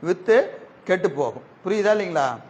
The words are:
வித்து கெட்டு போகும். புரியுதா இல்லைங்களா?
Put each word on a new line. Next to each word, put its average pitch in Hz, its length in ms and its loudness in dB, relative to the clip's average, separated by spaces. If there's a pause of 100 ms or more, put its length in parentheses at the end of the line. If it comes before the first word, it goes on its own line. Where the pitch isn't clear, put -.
வித்து 185 340 2 (480)
கெட்டு 180 260 0
போகும். 135 360 -4 (180)
புரியுதா 208 280 2
இல்லைங்களா? 170 360 0 (220)